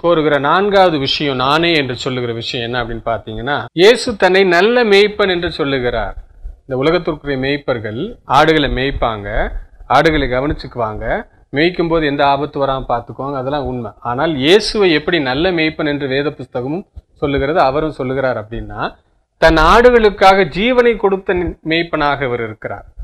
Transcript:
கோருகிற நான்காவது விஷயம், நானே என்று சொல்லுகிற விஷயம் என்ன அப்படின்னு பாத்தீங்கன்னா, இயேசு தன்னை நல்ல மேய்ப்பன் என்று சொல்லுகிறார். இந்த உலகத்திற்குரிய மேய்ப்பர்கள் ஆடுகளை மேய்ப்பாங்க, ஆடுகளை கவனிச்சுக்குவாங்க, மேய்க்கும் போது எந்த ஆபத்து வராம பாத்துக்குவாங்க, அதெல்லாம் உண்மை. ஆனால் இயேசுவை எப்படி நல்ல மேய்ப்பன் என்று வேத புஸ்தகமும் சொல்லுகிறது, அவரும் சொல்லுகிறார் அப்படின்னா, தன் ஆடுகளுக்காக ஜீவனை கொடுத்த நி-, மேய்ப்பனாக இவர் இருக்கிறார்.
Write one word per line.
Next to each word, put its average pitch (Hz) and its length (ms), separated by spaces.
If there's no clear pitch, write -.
கோருகிற 156 360
நான்காவது 185 580
விஷயம், 135 380
நானே 151 380
என்று 131 220
சொல்லுகிற 123 380
விஷயம் 117 320
என்ன 120 180
அப்படின்னு 113 220
பாத்தீங்கன்னா, 113 680
இயேசு 226 420
தன்னை 190 280
நல்ல 196 400
மேய்ப்பன் 208 460
என்று 175 220
சொல்லுகிறார். 123 640
இந்த 131 120
உலகத்திற்குரிய 147 600
மேய்ப்பர்கள் 135 800
ஆடுகளை 151 440
மேய்ப்பாங்க, 123 800
ஆடுகளை 147 400
கவனிச்சுக்குவாங்க, 123 960
மேய்க்கும் 170 380
போது 165 160
எந்த 143 200
ஆபத்து 139 400
வராம 131 240
பாத்துக்குவாங்க, 127 460
அதெல்லாம் 135 300
உண்மை. 123 340
ஆனால் 139 360
இயேசுவை 185 560
எப்படி 160 280
நல்ல 143 320
மேய்ப்பன் 156 360
என்று 143 200
வேத 139 220
புஸ்தகமும் 139 560
சொல்லுகிறது, 139 460
அவரும் 151 320
சொல்லுகிறார் 131 560
அப்படின்னா, 110 480
தன் 160 180
ஆடுகளுக்காக 196 1000
ஜீவனை 240 400
கொடுத்த 196 360
நி-, 170 320
மேய்ப்பனாக 156 560
இவர் 120 220
இருக்கிறார். 107 420